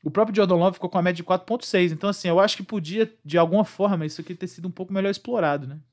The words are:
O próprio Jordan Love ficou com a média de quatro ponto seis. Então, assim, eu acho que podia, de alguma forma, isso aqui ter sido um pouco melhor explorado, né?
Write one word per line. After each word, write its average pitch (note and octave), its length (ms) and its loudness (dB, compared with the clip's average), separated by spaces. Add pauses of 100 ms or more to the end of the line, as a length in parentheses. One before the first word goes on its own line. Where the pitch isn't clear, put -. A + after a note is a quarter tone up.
O D3+ 80 -4
próprio G#3+ 240 0
Jordan F#3+ 200 4
Love F3+ 200 4
ficou F3+ 140 -8
com F#3+ 100 -2
a - 20 2
média F3 160 0
de E3+ 60 -12
quatro F#3 240 -2
ponto A#3 180 -4
seis. F3+ 260 2
Então, E3 160 -4
assim, F#3+ 200 -4
eu E3+ 120 4
acho G3+ 160 4
que G3 80 -12
podia, G#3 480 -4 (140)
de D3+ 140 0
alguma F3 260 4
forma, F#3 400 -2
isso D#3 160 -8
aqui E3+ 140 -10
ter F#3 120 -10
sido F3 200 -12
um F3+ 40 -6
pouco F#3+ 220 -10
melhor G3 160 0
explorado, E3 560 -2
né? C#3+ 140 -12 (140)